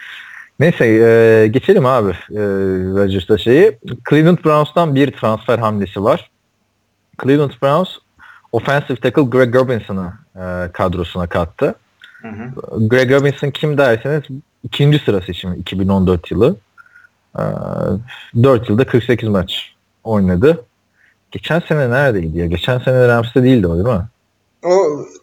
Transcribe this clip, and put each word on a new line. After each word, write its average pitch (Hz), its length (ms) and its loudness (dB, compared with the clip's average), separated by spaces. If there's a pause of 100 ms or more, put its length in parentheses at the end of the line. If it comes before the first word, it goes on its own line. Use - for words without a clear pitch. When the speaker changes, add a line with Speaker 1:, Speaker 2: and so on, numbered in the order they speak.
(600)
Speaker 1:
Neyse, 160 260 2
e, 113 600 6
geçelim 131 400 2
abi, 117 240 2
e, 95 300 -10 (580)
Rodgers'ta 98 400 0
şeyi. 175 400 2 (320)
Cleveland 156 340 4
Browns'tan 151 500 0
bir 131 180 2
transfer 110 460 -2
hamlesi 101 460 -4
var. 147 260 -2 (920)
Cleveland 139 280 2 (120)
Browns 147 260 0 (640)
offensive 139 440 -2
tackle 135 260 0
Greg 127 320 2
Robinson'ı, 104 580 -2 (240)
e, 90 360 -8
kadrosuna 90 540 -4
kattı. 92 480 -4 (480)
Speaker 2:
Hı - 60 -16
hı. 113 600 -6
Speaker 1:
Greg 127 240 2
Robinson 139 380 0
kim 151 280 -4
derseniz 139 440 0 (400)
ikinci 143 360 2
sıra 101 220 0
seçimi 90 360 -8
iki 95 240 -8
bin 95 80 0
on 98 180 2
dört 90 240 -2
yılı. 117 260 0 (840)
E, - 40 -4 (1000)
dört 123 260 4
yılda 110 180 0
kırk - 180 0
sekiz 113 240 -2
maç - 460 -4 (300)
oynadı. 104 600 2 (680)
Geçen 156 280 -4
sene 147 300 -2
neredeydi 104 480 0
ya? 87 80 -2
Geçen 87 320 -2
sene 127 300 2
Rams'te 117 340 2
değildi 127 240 4
o, 82 80 0
değil 104 220 0
mi? 85 80 -4 (600)
Speaker 2:
O 170 420 0 (160)